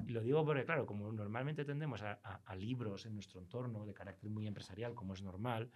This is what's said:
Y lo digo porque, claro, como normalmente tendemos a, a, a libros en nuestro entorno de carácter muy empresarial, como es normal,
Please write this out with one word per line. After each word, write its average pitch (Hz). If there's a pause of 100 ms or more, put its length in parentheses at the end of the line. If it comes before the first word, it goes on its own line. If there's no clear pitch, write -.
Y 127
lo 113
digo 147
porque, 143
claro, 147
como 104
normalmente 120
tendemos 143
a, 104
a, 95 (100)
a 95
libros 104
en 110
nuestro 92
entorno 113
de 101
carácter 98
muy 107
empresarial, 104
como 95
es 92
normal, 113